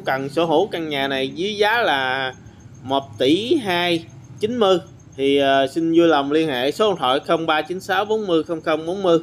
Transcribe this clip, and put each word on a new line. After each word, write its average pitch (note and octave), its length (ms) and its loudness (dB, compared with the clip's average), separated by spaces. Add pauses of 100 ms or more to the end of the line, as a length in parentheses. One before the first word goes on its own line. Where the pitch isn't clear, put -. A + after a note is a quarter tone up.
cần C3+ 240 -2
sở D#3 160 0
hữu E3 220 2
căn E3 220 -8
nhà C#3 180 -2
này C3+ 220 -2
dưới F#3+ 280 -6
giá G#3 240 2
là C3 520 -2 (500)
một C3+ 200 -2 (140)
tỷ F#3+ 380 2
hai F3 480 -2 (360)
chín A3+ 180 -4
mươi F#3+ 220 4 (360)
thì, C#3 220 2
ờ, C3+ 300 4
xin E3 300 -2
vui E3+ 100 6
lòng C#3+ 240 2
liên D#3+ 160 2
hệ C3+ 240 -2
số G#3+ 180 0
điện F3+ 100 -2
thoại C3+ 200 2
không E3 260 -2
ba D#3 160 0
chín F3 180 -8
sáu G3 260 -2
bốn G#3+ 220 -2
mươi E3 160 2
không D#3+ 180 -8
không D#3+ 240 -2
bốn F#3+ 180 -6
mươi E3 200 4